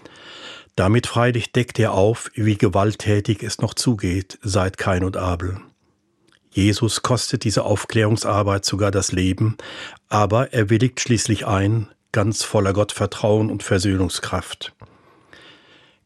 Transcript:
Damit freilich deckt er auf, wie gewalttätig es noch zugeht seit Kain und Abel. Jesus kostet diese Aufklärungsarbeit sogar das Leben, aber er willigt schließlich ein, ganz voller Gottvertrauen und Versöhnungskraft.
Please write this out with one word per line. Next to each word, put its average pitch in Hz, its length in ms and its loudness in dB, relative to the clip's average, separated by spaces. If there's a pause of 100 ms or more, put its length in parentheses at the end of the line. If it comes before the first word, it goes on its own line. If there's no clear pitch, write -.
(760)
Damit 107 320 2
freilich 120 440 0
deckt - 280 -2
er 110 140 2
auf, 101 420 2
wie 107 200 2
gewalttätig 104 840 0
es 107 160 -8
noch - 160 -2
zugeht 98 720 -2
seit 95 340 0
Kain 92 260 0
und 95 140 -4
Abel. 92 420 -4 (920)
Jesus 104 500 2
kostet - 440 0
diese 104 180 0
Aufklärungsarbeit 104 1000 0
sogar 101 280 0
das 95 200 0
Leben, 95 460 0 (500)
aber 107 460 2
er 107 160 2
willigt 117 300 2
schließlich 110 480 0
ein, 104 400 2 (240)
ganz 104 320 0
voller 98 300 0
Gottvertrauen 104 760 0
und 104 140 -8
Versöhnungskraft. 95 1120 -2 (1300)